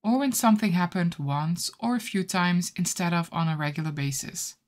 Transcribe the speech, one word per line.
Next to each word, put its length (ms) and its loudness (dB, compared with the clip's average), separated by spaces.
Or 180 2
when 140 2
something 420 4
happened 420 0
once 600 -2
or 180 -2
a 60 0
few 240 -2
times 480 0
instead 400 -2
of 180 0
on 180 0
a 80 0
regular 360 -2
basis. 640 -6